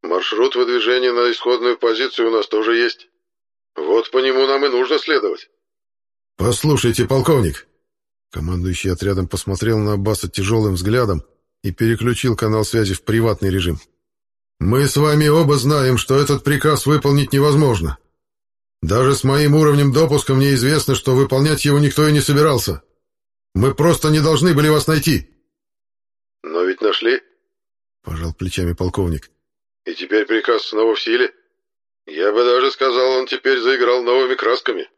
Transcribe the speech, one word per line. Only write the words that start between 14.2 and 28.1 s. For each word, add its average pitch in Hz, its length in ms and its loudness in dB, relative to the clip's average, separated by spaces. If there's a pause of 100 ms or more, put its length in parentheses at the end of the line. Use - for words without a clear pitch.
«Мы 131 280 0
с 135 100 -2
вами 151 300 2
оба 147 300 4
знаем, 131 400 2
что 131 220 0
этот 139 240 0
приказ 143 420 0
выполнить 143 480 2
невозможно. 139 640 2 (840)
Даже 123 340 2
с - 80 -8
моим 143 320 2
уровнем 143 360 4
допуска 147 420 2
мне 139 200 2
известно, 135 420 0
что 127 200 0
выполнять 135 500 0
его 143 140 2
никто 147 280 2
и 151 40 2
не 147 100 4
собирался. 143 640 0 (680)
Мы 127 200 2
просто 156 360 2
не 156 100 2
должны 156 340 2
были 151 160 2
вас 151 180 2
найти». 151 420 0 (1120)
«Но 82 200 -4
ведь 95 180 -4
нашли», 113 400 -2 (840)
пожал 82 300 -10